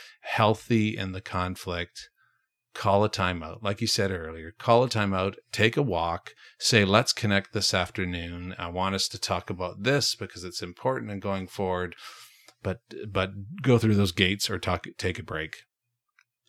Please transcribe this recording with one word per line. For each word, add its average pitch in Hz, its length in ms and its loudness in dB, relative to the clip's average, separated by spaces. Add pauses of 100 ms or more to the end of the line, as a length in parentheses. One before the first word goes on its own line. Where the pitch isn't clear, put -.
(220)
healthy 110 760 2
in 95 160 -6
the 92 80 -10
conflict, 90 880 -6 (680)
call 101 300 4
a 107 40 2
timeout. 90 540 -2
Like 101 180 -4
you 113 60 0
said 98 240 0
earlier, 82 480 -8
call 120 240 6
a 131 60 2
timeout, 98 480 0 (160)
take 110 240 4
a 147 60 2
walk, 85 520 -2 (240)
say, 107 260 6
"Let's 104 280 6
connect 101 400 0
this 101 200 0
afternoon. 90 840 -4
I 87 80 -6
want 92 300 -2
us - 100 -2
to - 140 -10
talk - 300 -4
about 92 340 -6
this 139 320 2
because - 260 -12
it's 90 200 -10
important 110 500 -6
and 98 100 -8
going 98 240 -4
forward." 90 480 -4 (680)
But, 92 180 -4 (260)
but 98 260 -2 (280)
go 127 160 6
through 110 200 4
those 98 160 4
gates 98 360 2
or 95 100 -4
talk, 87 280 -2 (100)
take - 220 -4
a - 40 -10
break. 80 420 -10 (840)